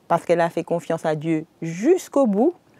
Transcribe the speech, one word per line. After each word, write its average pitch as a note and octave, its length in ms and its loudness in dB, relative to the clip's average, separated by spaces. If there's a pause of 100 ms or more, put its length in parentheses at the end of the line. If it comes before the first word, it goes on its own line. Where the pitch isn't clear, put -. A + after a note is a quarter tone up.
parce E3+ 180 0
qu'elle E3+ 160 2
a E3 80 2
fait E3 140 -6
confiance E3+ 420 -4
à D#3 100 0
Dieu D#3 300 -4 (160)
jusqu'au B3 680 0
bout. G#3+ 260 2 (260)